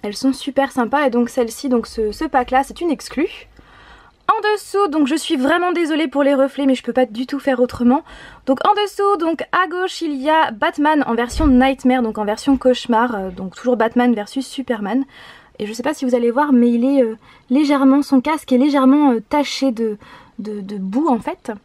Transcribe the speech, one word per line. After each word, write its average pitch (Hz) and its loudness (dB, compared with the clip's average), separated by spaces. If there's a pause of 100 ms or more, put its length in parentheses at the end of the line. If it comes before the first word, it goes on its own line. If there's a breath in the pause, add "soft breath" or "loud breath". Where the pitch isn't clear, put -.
Elles 208 -8
sont 269 0
super 269 -2
sympas 277 0
et 254 2
donc 240 0
celle-ci, 240 -4
donc 240 0
ce, 214 -4
ce 320 -6
pack 254 -2
là, 262 4
c'est - -8
une 349 0
exclue. - -4 (840 loud breath)
En 427 2
dessous, 403 -2
donc 294 2
je 269 0
suis 320 -2
vraiment 339 0
désolée 320 -2
pour 277 -2
les 277 4
reflets, 269 0
mais 262 4
je - -6
peux 240 -6
pas 254 2
du 226 -8
tout 285 -6
faire 262 -2
autrement. 247 2 (400 loud breath)
Donc 262 0
en 415 4
dessous, 403 0
donc 330 -2 (100)
à 370 2
gauche, 359 -6
il 302 -4
y 269 -4
a 311 2
Batman 294 0
en 233 -2
version 240 0
Nightmare, 254 4
donc 220 -4
en 214 -2
version 254 0
cauchemar, 240 2
euh, 190 -6
donc 185 -10
toujours 247 -2
Batman 233 2
versus 214 -8
Superman. 240 -4 (540 loud breath)
Et 208 -6
je 208 -10
sais 233 -10
pas 294 -2
si 285 -8
vous 247 0
allez 240 2
voir, 285 2
mais 240 6
il 233 0
est, 277 4
euh, 226 0 (320 soft breath)
légèrement, 277 4
son 277 2
casque 302 -2
est 254 4
légèrement, 277 4
euh, 226 -2
taché 269 -2
de, 214 -4 (420 loud breath)
de, 208 -10
de 202 -10
boue 202 -2
en 240 2
fait. - -8 (120)